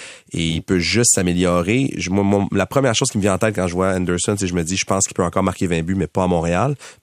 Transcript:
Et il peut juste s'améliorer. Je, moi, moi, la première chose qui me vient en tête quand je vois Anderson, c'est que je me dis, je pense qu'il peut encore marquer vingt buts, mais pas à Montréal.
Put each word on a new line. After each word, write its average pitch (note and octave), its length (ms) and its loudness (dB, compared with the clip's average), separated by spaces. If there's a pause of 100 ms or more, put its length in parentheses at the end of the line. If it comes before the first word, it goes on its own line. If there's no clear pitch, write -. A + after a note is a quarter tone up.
(320)
Et E2+ 120 -2
il E2 180 -2
peut F#2 180 0
juste A2 340 2
s'améliorer. F2+ 800 2
Je, E2+ 140 -6
moi, G2+ 140 2
moi, G2+ 260 2
la G2 160 0
première C3+ 300 2
chose C3+ 140 0
qui A2+ 80 -4
me F#2+ 40 0
vient G2 120 2
en F#2 40 0
tête A2 160 0
quand F#2 140 0
je E2+ 60 -4
vois F#2+ 200 0
Anderson, F2+ 420 0
c'est F#2+ 100 -4
que F2+ 40 -4
je F2 40 -2
me E2+ 100 0
dis, F2 120 -4
je - 80 -2
pense F#2+ 220 0
qu'il - 80 -10
peut - 100 0
encore F2+ 200 0
marquer F#2+ 240 0
vingt E2 160 0
buts, F#2 100 -2
mais F#2 140 -2
pas F#2+ 160 0
à - 20 2
Montréal. F2 480 0 (280)